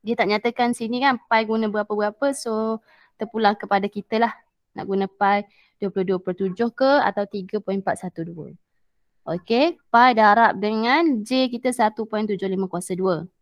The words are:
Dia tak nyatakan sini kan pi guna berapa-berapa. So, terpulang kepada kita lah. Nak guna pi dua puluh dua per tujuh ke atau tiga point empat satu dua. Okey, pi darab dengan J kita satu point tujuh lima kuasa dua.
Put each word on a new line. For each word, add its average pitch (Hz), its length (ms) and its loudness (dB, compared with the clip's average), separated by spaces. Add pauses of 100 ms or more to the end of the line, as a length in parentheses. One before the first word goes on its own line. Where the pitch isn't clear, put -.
Dia 226 160 -4
tak 208 160 2
nyatakan 240 400 0
sini 233 240 -4
kan 262 320 2
pi 226 160 2
guna 220 240 0
berapa-berapa. 208 640 -2
So, 220 480 -4 (400)
terpulang 214 320 0
kepada 202 320 -2
kita 208 320 -6
lah. 226 160 0 (400)
Nak 196 160 -10
guna 190 160 0
pi 202 400 0 (320)
dua 196 160 -6
puluh 190 160 -2
dua 185 80 0
per 180 160 -6
tujuh 196 400 -4
ke 269 180 2 (140)
atau 202 240 -2
tiga 196 320 -8
point 196 240 -6
empat - 160 -4
satu 170 240 -10
dua. 165 240 -14 (800)
Okey, 240 480 0
pi 247 400 4
darab 214 400 6
dengan 226 640 0
J 254 320 0
kita 247 160 -2
satu 220 400 -2
point 214 160 -2
tujuh 196 240 -2
lima 190 160 -2
kuasa 180 320 -6
dua. 180 320 -2 (120)